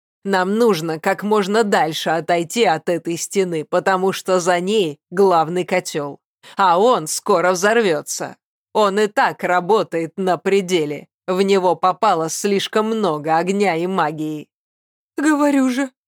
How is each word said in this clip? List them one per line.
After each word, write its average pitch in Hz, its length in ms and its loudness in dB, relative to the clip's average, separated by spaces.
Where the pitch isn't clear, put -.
Нам 190 320 0
нужно 170 440 0
как 190 220 -2
можно 208 420 0
дальше 175 460 0
отойти 170 560 0
от 160 240 0
этой 170 280 -2
стены, 175 480 -2
потому 185 460 0
что 185 280 0
за 175 200 2
ней 180 400 0
главный 180 520 2
котёл, 165 560 -4
а 180 220 4
он 208 260 2
скоро 180 460 0
взорвётся". 175 840 0
Он 202 240 2
и 214 80 2
так 240 360 -2
работает 175 720 0
на 185 200 0
пределе. 175 720 -2
В 185 140 0
него 190 340 2
попало 175 540 0
слишком 202 580 -2
много 160 500 -2
огня 185 380 0
и 170 120 -4
магии. 156 640 -4
"Говорю 285 520 2
же, 262 220 -4